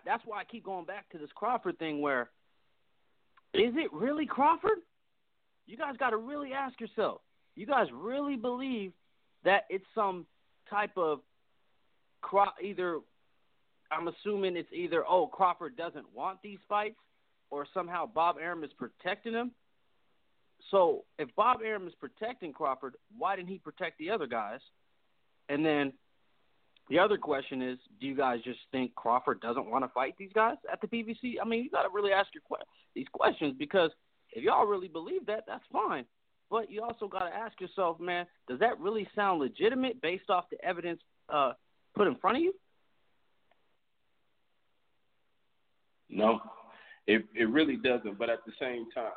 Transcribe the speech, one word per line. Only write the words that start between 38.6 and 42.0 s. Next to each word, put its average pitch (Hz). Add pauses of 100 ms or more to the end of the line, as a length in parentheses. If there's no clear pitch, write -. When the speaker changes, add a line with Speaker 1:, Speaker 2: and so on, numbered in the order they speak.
Speaker 1:
really 202
sound 196
legitimate 233
based 180
off 180
the -
evidence, 170 (280)
uh, 139 (400)
put 208